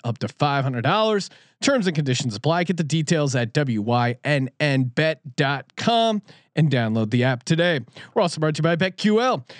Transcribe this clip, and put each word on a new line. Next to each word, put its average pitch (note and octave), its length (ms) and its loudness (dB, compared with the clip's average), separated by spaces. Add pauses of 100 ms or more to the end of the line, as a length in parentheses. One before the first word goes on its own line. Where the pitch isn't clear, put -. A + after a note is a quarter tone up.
up A2+ 140 -6
to G3+ 100 -6
five C#3+ 360 0
hundred B2+ 180 -4
dollars. G#3 480 0 (320)
Terms B3+ 240 2
and F3+ 100 0
conditions C#3+ 400 -2
apply. E3 280 0
Get F3 140 -2
the F3 60 -2
details D3 520 0
at A#2 180 -2
W A#2 300 0
Y A#2+ 400 0
N C#3 260 0 (100)
N C3+ 260 2
bet D3+ 500 -4
dot C#3 400 -2
com A3+ 480 0 (320)
and D#3 160 2
download A2 400 0
the B2 120 2
app C3 200 -2
today. E3 380 0 (340)
We're A3 80 4
also D#3+ 160 -2
brought D#3 160 0
to D#3 60 -4
you - 20 2
by E3+ 140 2
Bet F#3 200 -2
Q G#3+ 240 2
L. A3+ 240 0 (140)